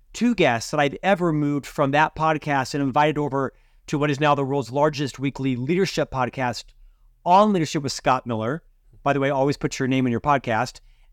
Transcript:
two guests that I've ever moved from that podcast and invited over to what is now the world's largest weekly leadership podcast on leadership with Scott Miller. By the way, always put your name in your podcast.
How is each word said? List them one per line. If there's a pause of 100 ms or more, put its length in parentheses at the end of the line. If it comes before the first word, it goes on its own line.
(120)
two
guests
that
I've
ever
moved
from
that
podcast
and
invited
over (340)
to
what
is
now
the
world's
largest
weekly
leadership
podcast (600)
on
leadership
with
Scott
Miller. (400)
By
the
way,
always
put
your
name
in
your
podcast. (320)